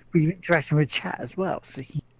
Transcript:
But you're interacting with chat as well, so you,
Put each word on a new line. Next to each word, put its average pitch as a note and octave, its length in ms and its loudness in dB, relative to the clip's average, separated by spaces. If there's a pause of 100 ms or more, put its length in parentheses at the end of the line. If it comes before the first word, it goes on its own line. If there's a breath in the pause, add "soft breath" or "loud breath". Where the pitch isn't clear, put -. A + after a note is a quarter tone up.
(140)
But E3 80 6
you're D#3 100 4
interacting E3 460 0
with D3+ 120 4
chat - 300 -6
as - 160 -10
well, F#3 280 -2
so - 180 -12
you, - 180 -8 (200)